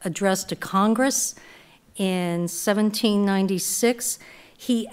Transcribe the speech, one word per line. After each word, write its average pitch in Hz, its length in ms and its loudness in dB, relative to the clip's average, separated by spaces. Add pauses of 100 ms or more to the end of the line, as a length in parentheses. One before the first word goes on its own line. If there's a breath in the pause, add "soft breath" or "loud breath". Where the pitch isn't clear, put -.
address 190 420 0
to 165 120 -6
Congress 220 800 0 (640 loud breath)
in 180 500 0
seventeen 208 800 0
ninety-six, 196 920 0 (360 loud breath)
he 233 360 -2